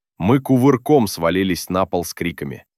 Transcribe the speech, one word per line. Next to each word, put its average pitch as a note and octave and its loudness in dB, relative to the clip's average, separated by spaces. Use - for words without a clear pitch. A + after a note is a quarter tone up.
Мы A#2 2
кувырком C3 2
свалились F2 -2
на F#2 0
пол F2 -4
с - -12
криками. D2+ -8